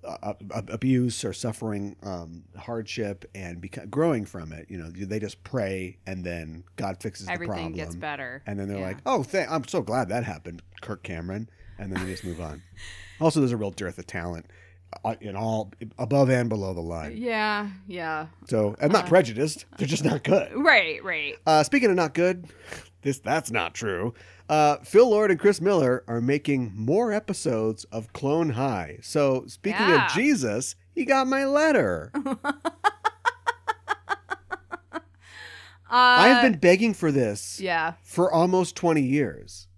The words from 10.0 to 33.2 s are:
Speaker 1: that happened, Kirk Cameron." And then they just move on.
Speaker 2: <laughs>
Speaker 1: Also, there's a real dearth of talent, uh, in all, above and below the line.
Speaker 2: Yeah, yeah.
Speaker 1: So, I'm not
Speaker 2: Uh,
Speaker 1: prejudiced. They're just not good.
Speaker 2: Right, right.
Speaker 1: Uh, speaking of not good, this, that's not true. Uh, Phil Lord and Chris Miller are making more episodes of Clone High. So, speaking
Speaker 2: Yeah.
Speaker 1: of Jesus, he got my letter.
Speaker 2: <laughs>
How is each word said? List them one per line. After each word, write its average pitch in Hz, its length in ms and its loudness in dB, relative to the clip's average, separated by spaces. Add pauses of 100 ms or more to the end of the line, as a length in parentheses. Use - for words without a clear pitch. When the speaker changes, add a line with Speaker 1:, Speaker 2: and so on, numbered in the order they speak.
Speaker 1:
that 113 160 -2
happened, 85 380 -12 (180)
Kirk - 220 -12
Cameron." 95 480 -8 (280)
And 95 160 -8
then 92 120 -4
they 95 60 -8
just 90 120 -12
move 87 160 -8
on. 78 280 -10
Speaker 2:
<laughs> - 520 -18
Speaker 1:
Also, 156 200 4
there's 127 120 4
a 117 60 -2
real 101 140 -4
dearth 90 260 -8
of 87 80 -14
talent, 85 400 -8 (580)
uh, 110 160 -4
in 101 160 -10
all, 110 340 -4 (280)
above 131 320 4
and 123 180 2
below 101 240 -4
the 87 80 -6
line. 82 380 -8
Speaker 2:
Yeah, 214 500 -2 (200)
yeah. 160 400 -6 (180)
Speaker 1:
So, 107 340 0
I'm 147 120 2
not 208 120 4
Speaker 2:
Uh, - 40 -8
Speaker 1:
prejudiced. 147 580 2 (100)
They're 139 120 -2
just 147 160 -2
not - 200 0
good. - 300 2
Speaker 2:
Right, 233 500 4
right. 156 300 -6 (120)
Speaker 1:
Uh, 156 180 6
speaking 247 260 4
of 180 60 4
not 160 180 0
good, 180 320 0 (560)
this, 139 160 -2
that's 151 320 -2
not 92 240 -2
true. 104 400 -4 (340)
Uh, 151 300 4
Phil 233 320 6
Lord 208 200 4
and 165 80 2
Chris 202 220 4
Miller 156 480 2
are 117 140 -2
making 135 520 0
more 170 380 0
episodes 117 800 -2
of 110 220 -10
Clone 151 360 0
High. 107 520 -4
So, 135 440 0
speaking - 420 -4
Speaker 2:
Yeah. 202 180 4
Speaker 1:
of 160 60 -2
Jesus, 156 640 0 (200)
he 311 100 -2
got 269 220 2
my 269 180 0
letter. 254 720 2
Speaker 2:
<laughs> 285 60 -4 (3750)